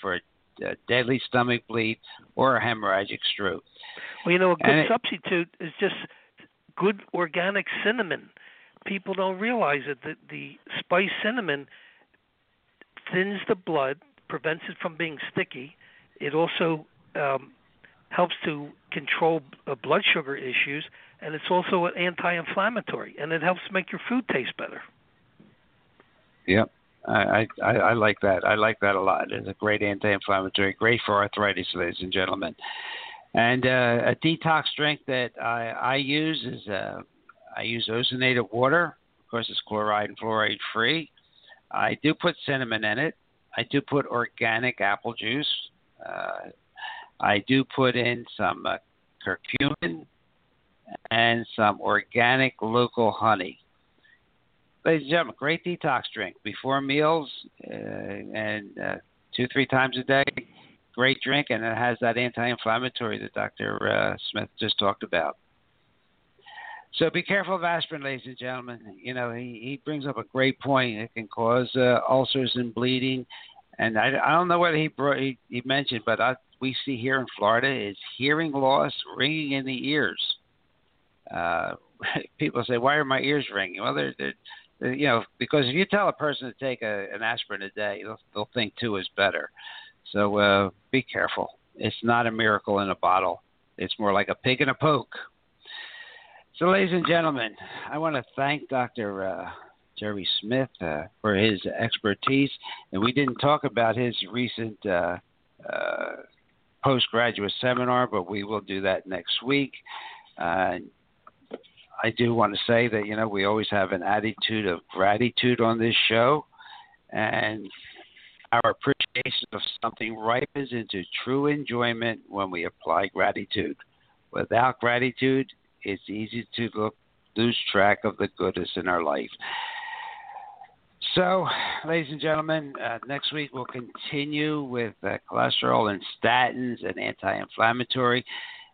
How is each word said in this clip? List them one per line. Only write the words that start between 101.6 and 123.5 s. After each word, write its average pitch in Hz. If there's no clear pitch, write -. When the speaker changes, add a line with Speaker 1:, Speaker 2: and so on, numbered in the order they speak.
Speaker 1:
expertise. 117
And 95
we 120
didn't 127
talk 147
about 113
his 120
recent, 113
uh, 87
uh, 50
postgraduate 117
seminar, 123
but 92
we 101
will 104
do 95
that 95
next 90
week. 135
Uh, 90
I 113
do 117
want 107
to 95
say 120
that, 107
you 107
know, 110
we 101
always 104
have 95
an 90
attitude 107
of 85
gratitude 113
on 113
this 113
show, 123
and 110
our 117
appreciation -
of 101
something 113
ripens 120
into 107
true 139
enjoyment 120
when 98
we 85
apply 90
gratitude. 101